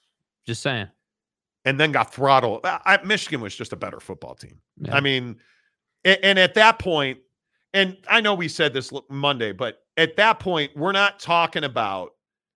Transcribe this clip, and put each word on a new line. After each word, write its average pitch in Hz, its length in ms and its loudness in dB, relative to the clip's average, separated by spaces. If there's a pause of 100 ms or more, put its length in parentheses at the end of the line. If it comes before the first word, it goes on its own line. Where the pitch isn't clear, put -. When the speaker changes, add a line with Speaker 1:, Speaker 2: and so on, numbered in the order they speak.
(460)
Speaker 1:
Just 117 160 -8
saying. 117 260 -4 (760)
Speaker 2:
And 135 140 0
then 151 140 2
got 120 200 0
throttled. 131 540 2
I, 170 180 -4
I, 190 200 4
Michigan 180 360 -4
was 101 140 -10
just - 180 -12
a - 40 -10
better - 240 -12
football - 340 -16
team. - 240 -20 (220)
Speaker 1:
Yeah. 143 160 -4
Speaker 2:
I 139 40 4
mean, 127 380 -4 (680)
a-, 190 200 4
and 196 160 6
at 180 140 4
that 220 260 6
point, 143 380 -2 (540)
and 190 240 0 (120)
I 226 120 2
know 208 140 0
we 175 140 -4
said 147 260 0
this 131 180 -6
l-, 139 180 -12
Monday, 139 420 -2
but 107 260 -8 (180)
at 160 200 0
that 214 240 2
point, 156 360 -4
we're 170 160 -2
not 202 280 0
talking 170 420 0
about, 107 480 -6 (440)